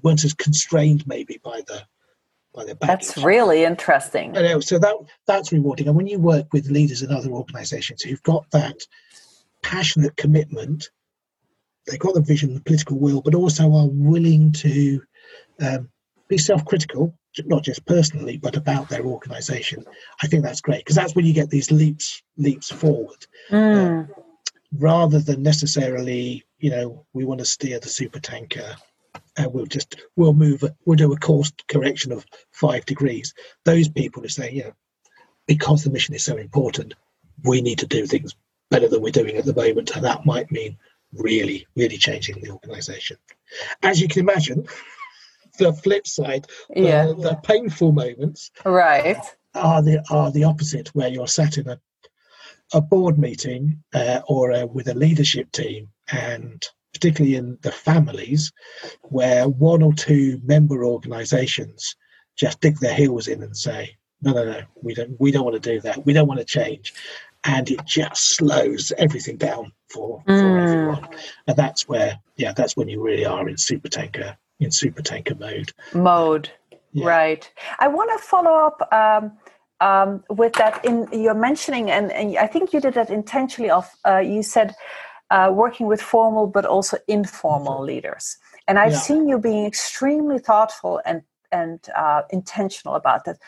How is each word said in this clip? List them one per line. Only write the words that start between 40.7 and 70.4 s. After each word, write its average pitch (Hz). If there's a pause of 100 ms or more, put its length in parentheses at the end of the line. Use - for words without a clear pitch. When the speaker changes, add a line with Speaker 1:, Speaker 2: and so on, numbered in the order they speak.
Speaker 1:
really, 107 (100)
really 110
changing -
the -
organisation." - (640)
As 175
you 185
can 185
imagine, 180
<laughs> -
the 175
flip 196
side, 135 (280)
the, 185
Speaker 2:
Yeah. 156
Speaker 1:
the 160
painful 208
moments 135 (140)
Speaker 2:
Right. 175 (360)
Speaker 1:
are 165
the, 151
are 151
the 147
opposite, -
where 135
you're 127
sat 151
in 123
a, 123 (920)
a 160
board 170
meeting, 131 (100)
uh, 123
or, 131
uh, 120
with 120
a 123
leadership 151
team, 107 (200)
and 120 (280)
particularly 151
in 123
the 127
families, 151 (520)
where 127
one 156
or 151
two 139
member 139
organisations 120 (380)
just -
dig 151
their 120
heels 127
in 110
and 104
say, - (280)
"No, 139
no, 120
no, 107 (200)
we 117
don't, 117
we 139
don't 139
want 117
to 117
do 110
that. -
We 143
don't 151
want 131
to 117
change." - (500)
And 135
it -
just -
slows -
everything 151
down - (180)
for, -
for 196
Speaker 2:
Mm. 190